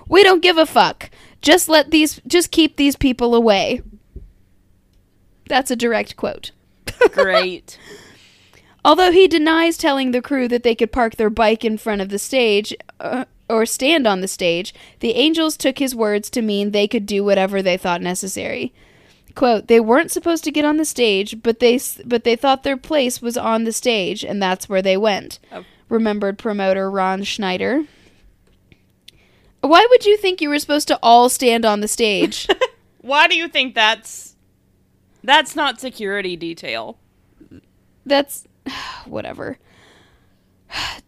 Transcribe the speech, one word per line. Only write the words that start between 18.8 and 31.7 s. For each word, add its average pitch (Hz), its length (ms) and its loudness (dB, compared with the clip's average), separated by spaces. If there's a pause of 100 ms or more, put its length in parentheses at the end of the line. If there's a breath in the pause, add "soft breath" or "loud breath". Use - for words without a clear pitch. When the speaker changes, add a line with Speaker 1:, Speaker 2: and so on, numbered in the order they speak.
Speaker 1:
Quote, 240 320 0
"They 226 140 6
weren't 247 300 2
supposed 339 340 -4
to 311 60 -4
get 294 140 -2
on 302 120 0
the 311 80 -2
stage, 220 580 -2
but 226 160 -2
they 240 160 4
s-, - 300 -8
but 233 180 -4
they 240 140 0
thought 269 260 0
their 277 140 -2
place 269 440 -2
was 240 160 -6
on 226 280 -2
the 220 80 -4
stage, 214 500 -4
and 202 180 -6
that's 185 280 -4
where 190 120 0
they 190 160 2
went," 202 420 -4 (120)
Speaker 2:
Oh. 175 140 -16 (240 loud breath)
Speaker 1:
remembered 208 480 -2
promoter 190 520 -2
Ron 190 340 -2
Schneider. 196 600 -2 (1800 soft breath)
Why 339 280 6
would 494 160 6
you 415 100 6
think 381 260 -2
you 294 80 -2
were 294 100 0
supposed 294 280 -2
to 285 160 0
all 240 260 8
stand 233 360 0
on 208 160 0